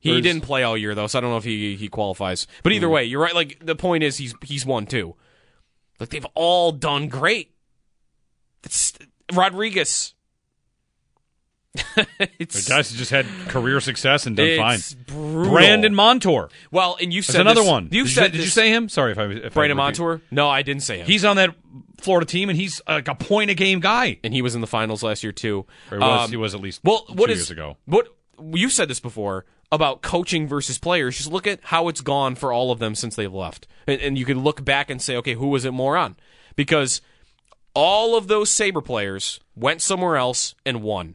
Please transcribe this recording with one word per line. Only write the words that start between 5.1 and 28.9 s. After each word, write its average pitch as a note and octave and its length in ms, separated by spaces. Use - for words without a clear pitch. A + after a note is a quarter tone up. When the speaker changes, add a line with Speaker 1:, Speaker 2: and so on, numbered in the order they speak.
Speaker 1:
Like, A#2+ 100
they've D#3 240
all E3+ 380
done D3 360
great. D#3+ 460
It's, - 280
Rodriguez. F#3 840
<laughs> - 220
It's G#2+ 280
Speaker 3:
The - 40
guys C#3 220
just A#2+ 180
had C3+ 160
career C3 320
success C3+ 460
and A2 100
done D3 100
Speaker 1:
it's D#3+ 140
Speaker 3:
fine. B2+ 140
Speaker 1:
brutal. D#3 460
Speaker 3:
Brandon G#3 420
Montour. G3 560
Speaker 1:
Well, F3+ 300
and F3 120
you F#3+ 100
Speaker 3:
That's - 100
Speaker 1:
said F3 100
Speaker 3:
another A3 200
Speaker 1:
this, F#3+ 80
Speaker 3:
one. A2+ 140
Speaker 1:
you D#2+ 60
Speaker 3:
Did F3+ 80
you C4 100
Speaker 1:
said C3 160
Speaker 3:
say, G3 40
did E3 100
you E3 60
Speaker 1:
this F#3 80
Speaker 3:
say A3 180
him? A3+ 180
Sorry B2 240
if - 60
I, G#2+ 60
if G2+ 60
I - 40
Speaker 1:
Brandon D3 280
Speaker 3:
repeat- C#3 200
Speaker 1:
Montour? E3 220
No, C#3+ 180
I C#3 140
didn't C#3 200
say G#2 160
him. E3+ 80
Speaker 3:
He's F#3+ 180
on G3+ 120
that F#3 180
Florida F3 260
team, F#3+ 240
and D#3+ 80
he's, F#3 300
like, D3+ 200
a C#3 60
point G3+ 360
a G3 40
game F#3+ 260
guy. G#3 420
Speaker 1:
And A2 120
he B2+ 80
was A#2+ 120
in A#2 60
the A2 60
finals A2 360
last G#2+ 200
year, G#2+ 100
too. G2+ 340
Speaker 3:
Or G2+ 80
he A#2 60
was, B2+ 200
Speaker 1:
Um, A2 60
Speaker 3:
he A#2+ 60
was G#2+ 180
at G2+ 60
least F#2+ 240
Speaker 1:
well, G#3 240
what G3+ 200
Speaker 3:
two A#3 40
Speaker 1:
is, G3+ 60
Speaker 3:
years E2+ 120
ago. D#2 260
Speaker 1:
what, F3 220
you F#3 160
said F#3+ 200
this B2+ 120